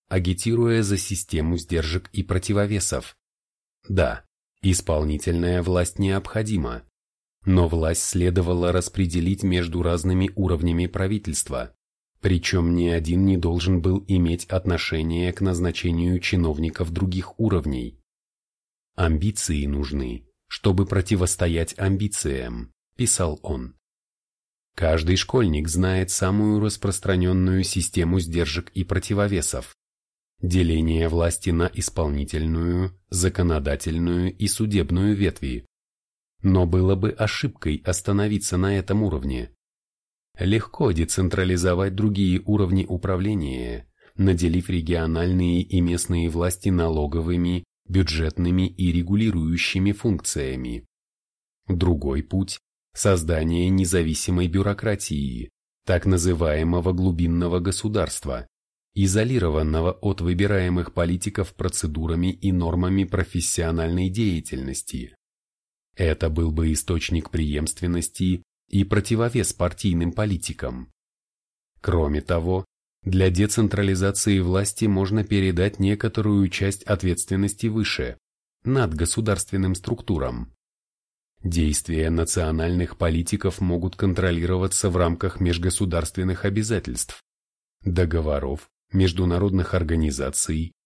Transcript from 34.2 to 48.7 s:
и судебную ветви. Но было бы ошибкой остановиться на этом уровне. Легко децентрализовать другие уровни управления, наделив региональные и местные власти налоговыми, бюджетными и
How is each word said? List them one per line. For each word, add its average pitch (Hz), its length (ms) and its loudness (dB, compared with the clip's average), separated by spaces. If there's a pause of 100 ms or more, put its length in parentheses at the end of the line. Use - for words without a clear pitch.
и 104 120 -2
судебную 101 680 0
ветви. 71 520 -4 (720)
Но 92 240 4
было 92 300 4
бы 101 160 0
ошибкой - 720 -4
остановиться 101 720 -2
на 98 220 2
этом 101 240 0
уровне. 67 480 -4 (840)
Легко 104 540 0
децентрализовать 90 1040 0
другие 98 500 2
уровни 95 400 2
управления, 87 1040 -4 (280)
наделив 90 520 2
региональные 87 920 2
и 92 180 0
местные 87 480 0
власти 85 400 -2
налоговыми, 85 960 0 (240)
бюджетными 87 800 2
и 90 240 0